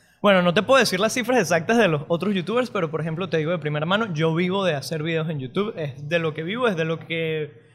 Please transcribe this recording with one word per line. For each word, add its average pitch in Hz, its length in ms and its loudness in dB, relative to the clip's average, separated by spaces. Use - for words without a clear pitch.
Bueno, 190 200 6
no 175 140 2
te 208 80 2
puedo 262 160 6
decir 190 200 2
las 214 140 0
cifras 254 240 0
exactas 175 400 2
de 214 120 6
los 147 180 0
otros 180 260 0
youtubers, 214 380 -2
pero, 170 180 -2
por 156 120 -4
ejemplo, 165 280 -4
te 165 80 0
digo 156 140 0
de 175 80 -2
primera 151 260 -2
mano, 202 280 0
yo 160 200 0
vivo 185 300 0
de 170 100 2
hacer 151 300 -6
videos 160 260 -2
en 151 100 -4
YouTube. 190 380 -4
Es 143 320 -8
de 170 80 0
lo 160 160 0
que 160 80 -8
vivo, 226 260 -2
es 196 80 2
de 160 100 0
lo 165 120 -2
que 160 540 -4